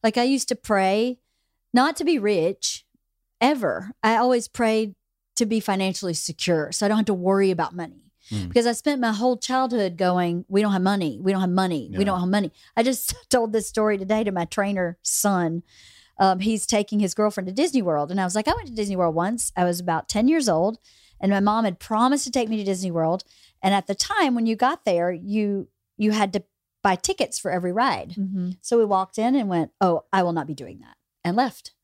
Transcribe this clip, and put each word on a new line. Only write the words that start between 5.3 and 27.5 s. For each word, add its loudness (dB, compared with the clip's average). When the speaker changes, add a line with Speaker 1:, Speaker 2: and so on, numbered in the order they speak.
Speaker 1:
to 0
be 0
financially -2
secure -2
so -2
I 2
don't 2
have 2
to 0
worry 2
about -2
money. -12
Speaker 2:
Mm. -6
Speaker 1:
Because 2
I 2
spent -2
my 0
whole 0
childhood -2
going, 0
"We 2
don't 2
have 2
money. 0
We 2
don't 0
have 0
money. 0
Speaker 2:
Yeah. -4
Speaker 1:
We 2
don't 0
have -2
money." 0
I 2
just -2
<laughs> -12
told 2
this -2
story 0
today -2
to -2
my -2
trainer's -2
son. 0
Um, 2
he's -2
taking 0
his 0
girlfriend -2
to -8
Disney 0
World. 0
And -2
I 0
was -4
like, 0
"I 0
went -6
to -14
Disney -4
World 2
once. -2
I 2
was 0
about -4
ten 0
years 4
old. 2
And 2
my 2
mom 2
had -2
promised 0
to -8
take 0
me -2
to -4
Disney -2
World. 0
And 2
at -2
the -4
time 0
when 0
you 2
got 0
there, 2
you, -2
you 2
had 2
to -2
buy 4
tickets -4
for -4